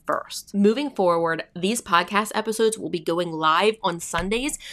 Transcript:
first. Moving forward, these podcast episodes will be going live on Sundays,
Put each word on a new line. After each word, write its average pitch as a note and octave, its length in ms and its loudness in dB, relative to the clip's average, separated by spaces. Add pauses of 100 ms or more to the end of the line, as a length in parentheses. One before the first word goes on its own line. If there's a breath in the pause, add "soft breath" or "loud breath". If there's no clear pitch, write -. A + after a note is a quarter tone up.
first. - 480 -6
Moving A#3 360 4
forward, E3+ 540 0 (100)
these F#3+ 280 -2
podcast F#3+ 520 0
episodes A3 440 0
will D#3 100 -8
be E3+ 120 -4
going E3+ 320 -2
live D#3+ 500 2
on F3 180 -2
Sundays, A3 580 -4 (140 loud breath)